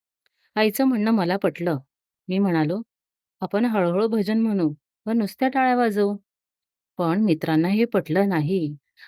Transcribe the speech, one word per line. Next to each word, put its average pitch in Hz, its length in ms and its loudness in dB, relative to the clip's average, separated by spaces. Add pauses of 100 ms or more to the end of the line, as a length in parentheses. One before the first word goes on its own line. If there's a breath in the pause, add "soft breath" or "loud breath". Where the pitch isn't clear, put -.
(560)
आईचं 214 280 2
म्हणणं 226 280 2
मला 190 260 2
पटलं. 170 400 -2 (500)
मी 185 120 -2
म्हणालो, 175 420 0 (600)
"आपण 202 240 -2
हळूहळू 202 420 0
भजन 220 320 -2
म्हणू 196 340 0 (320)
व 214 60 -4
नुसत्या 233 360 -2
टाळ्या 262 280 0
वाजवू." 208 420 0 (800)
पण 175 240 0
मित्रांना 160 460 2
हे 214 180 0
पटलं 196 440 0
नाही. 156 460 -2 (320 loud breath)